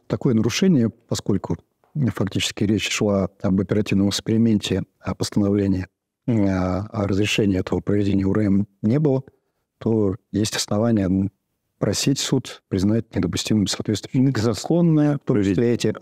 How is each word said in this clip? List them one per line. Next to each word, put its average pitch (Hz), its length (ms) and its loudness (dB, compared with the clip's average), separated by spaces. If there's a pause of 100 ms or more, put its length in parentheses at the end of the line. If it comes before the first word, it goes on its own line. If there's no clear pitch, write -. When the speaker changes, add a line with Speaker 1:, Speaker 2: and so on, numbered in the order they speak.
Speaker 1:
такое 120 260 0
нарушение, 113 560 2
поскольку - 680 -4 (380)
фактически 107 720 -2
речь 101 240 0
шла 101 400 0 (120)
об 98 200 0
оперативном 101 480 0
эксперименте, 107 720 0 (160)
о 92 160 -8
постановлении, 98 720 0 (400)
э, 123 60 0
о 98 760 0
разрешении 101 500 0
этого 92 220 -2
проведения 98 460 0
У 98 80 0
Р 107 60 0
М 101 280 0 (140)
не 117 180 2
было, 135 240 0 (540)
то 110 400 0 (160)
есть 104 240 -2
основания 101 720 0 (480)
просить 127 400 0
суд - 480 -4
признать 104 480 -2
недопустимым 92 520 0
соответствующие - 560 -2
Speaker 2:
Незаконное 147 920 2
Speaker 1:
в 143 40 -6
том 127 180 0
числе 98 180 2
Speaker 2:
проведение. 120 180 2
Speaker 1:
эти 107 280 0